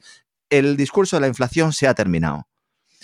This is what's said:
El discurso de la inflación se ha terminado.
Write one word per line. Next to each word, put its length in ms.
El 260
discurso 400
de 40
la 80
inflación 440
se 160
ha 60
terminado. 520